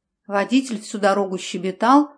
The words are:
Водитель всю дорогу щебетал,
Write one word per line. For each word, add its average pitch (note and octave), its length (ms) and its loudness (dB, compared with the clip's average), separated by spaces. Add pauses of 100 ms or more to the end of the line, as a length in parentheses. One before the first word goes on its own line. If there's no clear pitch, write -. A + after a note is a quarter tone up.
(280)
Водитель G#3 540 0
всю - 160 -12
дорогу G3 400 0
щебетал, A3+ 800 0